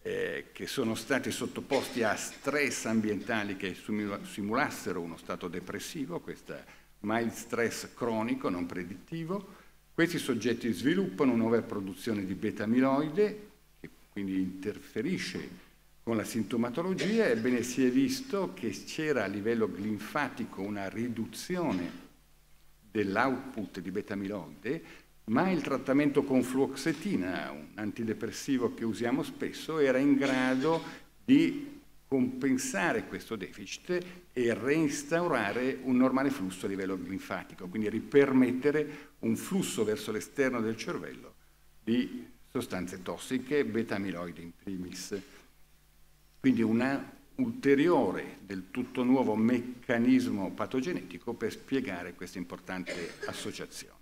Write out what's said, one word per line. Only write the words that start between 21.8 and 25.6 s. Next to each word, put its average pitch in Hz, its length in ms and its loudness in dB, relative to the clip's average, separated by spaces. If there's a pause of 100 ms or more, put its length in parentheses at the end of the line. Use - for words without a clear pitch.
dell'output 107 880 0
di 87 100 -8
beta-amiloide, 101 960 -6 (420)
ma 143 240 4
il 170 120 2